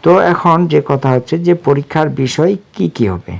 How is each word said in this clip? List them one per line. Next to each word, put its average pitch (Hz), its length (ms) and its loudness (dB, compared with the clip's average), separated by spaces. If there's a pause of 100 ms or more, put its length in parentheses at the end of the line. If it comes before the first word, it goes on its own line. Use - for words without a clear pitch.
তো 165 60 4 (220)
এখন 165 240 2 (160)
যে 151 80 2 (100)
কথা 135 240 0
হচ্ছে 127 200 -2 (120)
যে 175 80 4 (120)
পরীক্ষার 147 420 0 (140)
বিষয় 151 300 0 (220)
কি 180 220 -2
কি 117 180 0
হবে। 90 260 -10